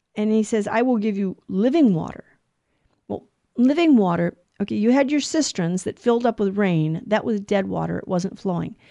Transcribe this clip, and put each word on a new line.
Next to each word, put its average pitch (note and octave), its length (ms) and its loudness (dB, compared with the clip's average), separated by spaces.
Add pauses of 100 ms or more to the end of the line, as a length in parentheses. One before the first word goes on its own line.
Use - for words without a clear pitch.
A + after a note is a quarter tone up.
(160)
And G#3+ 160 0
he A3 120 4
says, G#3 240 -2
"I A3+ 140 0
will B3 160 2
give G3+ 200 -2
you G3 200 -4 (100)
living A#3 480 4
water." - 300 -6 (840)
Well, G#3 160 -8 (320)
living C#4+ 420 4
water, F3 400 0 (240)
okay, G3+ 140 -4
you G#3+ 160 2
had C#4 180 2
your D4 120 0
cisterns F#3 600 -2
that - 140 -8
filled A#3+ 280 0
up A#3 140 0
with G3 180 -2
rain. E3 500 0
That G#3 180 0
was G#3+ 140 -2
dead G3 280 -2
water. F3 300 -4
It - 100 -12
wasn't F#3 300 -4
flowing. E3+ 380 -6 (160)